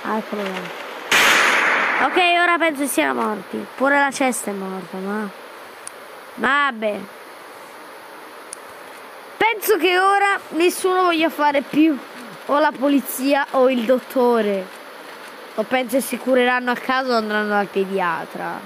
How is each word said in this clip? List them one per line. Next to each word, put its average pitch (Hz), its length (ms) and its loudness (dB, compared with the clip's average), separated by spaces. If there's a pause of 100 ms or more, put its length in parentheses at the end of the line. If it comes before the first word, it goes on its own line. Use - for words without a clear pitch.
Ah, 208 140 -2
eccolo 208 260 -6
là. 190 160 -6 (1500)
Ok, 294 100 0 (240)
ora 349 200 4
penso 294 260 2
siano 262 380 0
morti. 214 500 -4
Pure 277 240 4
la 277 140 4
cesta 254 400 0
è - 20 -4
morta, 190 440 -8
ma 202 300 -4 (1080)
vabbè. 226 640 0 (2250)
Penso 427 420 2
che 359 200 4
ora 392 420 4 (100)
nessuno 370 560 2
voglia 330 260 4
fare 285 320 2
più 302 340 4 (480)
o 285 140 2
la 302 120 4
polizia 277 760 2
o 262 180 4
il 247 160 2
dottore. 233 800 2 (920)
O 220 80 -2
penso 254 380 0
si 233 180 -4
cureranno 247 500 2
a 247 60 2
casa 262 380 0
o 233 40 4
andranno 214 320 0
dal 208 160 2
pediatra. 180 1000 -2